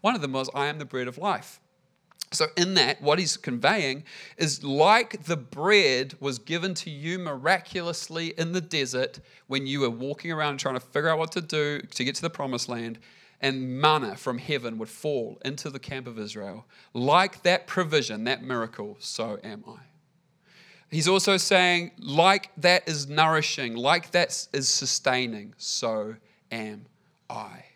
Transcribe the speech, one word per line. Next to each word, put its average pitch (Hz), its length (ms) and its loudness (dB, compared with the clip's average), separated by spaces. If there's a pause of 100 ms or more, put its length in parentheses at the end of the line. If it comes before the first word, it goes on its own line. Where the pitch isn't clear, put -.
One 240 160 2
of 185 40 -2
them 139 120 -2
was, 135 200 -2
"I 139 140 0
am 151 120 -4
the 147 60 -10
bread 127 220 -4
of 123 100 -10
life." 160 440 -4 (720)
So 156 240 0
in 180 180 2
that, 143 260 2
what 147 200 4
he's 165 160 -2
conveying 139 680 0 (320)
is, 139 280 -2
like 160 640 4
the 170 100 0
bread 139 800 2
was 135 220 -6
given 170 340 -4
to 160 160 -8
you 160 300 -6
miraculously 165 1160 -2
in 165 160 -2
the 180 80 0
desert 131 600 -2 (260)
when 135 200 -2
you 139 140 -2
were 127 100 2
walking 139 420 -6
around 151 260 -2
trying 135 160 -2
to 127 60 -2
figure 147 280 0
out 160 100 2
what 160 140 -2
to 180 80 -2
do 151 400 -2
to - 240 -6
get 135 120 -2
to - 60 -6
the 170 60 -2
promised 131 400 -6
land, 117 300 -6 (420)
and 131 400 -2
manna 143 360 2
from 120 220 -6
heaven 117 380 -4
would 110 120 -8
fall 123 560 -4
into 156 260 -6
the 135 80 -12
camp 131 300 -10
of 113 100 -12
Israel. 104 480 -10 (260)
Like 151 520 4
that 180 240 2
provision, 143 560 0
that 127 180 -2
miracle, 117 560 -6
so 107 460 -6
am 107 240 -14
I. - 140 -20 (1080)
He's 156 160 0
also 190 300 4
saying, 180 600 4
like 170 600 4
that 175 320 4
is 143 180 -4
nourishing, 151 680 2
like 151 340 2
that - 420 0
is 135 160 0
sustaining, 123 920 0
so 110 580 -4 (340)
am 107 360 -10 (440)
I. 104 460 -12